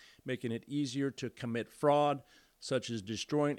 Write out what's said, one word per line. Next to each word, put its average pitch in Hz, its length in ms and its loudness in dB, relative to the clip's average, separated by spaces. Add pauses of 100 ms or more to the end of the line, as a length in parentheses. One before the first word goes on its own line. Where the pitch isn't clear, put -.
(240)
making 123 280 -4
it 113 160 -4
easier 139 420 0
to 127 180 -8
commit 117 400 -4
fraud, 147 540 4 (380)
such - 280 -2
as 113 140 -4
destroying 143 560 -2